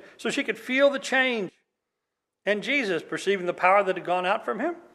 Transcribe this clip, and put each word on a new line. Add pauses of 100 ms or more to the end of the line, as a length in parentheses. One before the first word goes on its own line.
(180)
so
she
could
feel
the
change. (920)
And
Jesus,
perceiving
the
power
that
had
gone
out
from
him, (180)